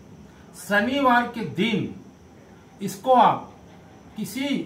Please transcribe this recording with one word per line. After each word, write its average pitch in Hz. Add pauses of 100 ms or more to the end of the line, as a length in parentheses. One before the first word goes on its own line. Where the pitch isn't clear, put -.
(600)
शनिवार 240
के 220
दिन 196 (880)
इसको 247
आप 202 (680)
किसी 262 (180)